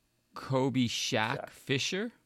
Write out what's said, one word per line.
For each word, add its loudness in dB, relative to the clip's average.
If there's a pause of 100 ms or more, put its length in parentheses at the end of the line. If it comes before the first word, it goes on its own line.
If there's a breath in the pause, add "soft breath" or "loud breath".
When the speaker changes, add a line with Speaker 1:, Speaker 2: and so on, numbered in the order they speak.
(360)
Speaker 1:
Kobe, 2
Shaq, 0
Speaker 2:
Shaq. -10
Speaker 1:
Fisher. -2 (140)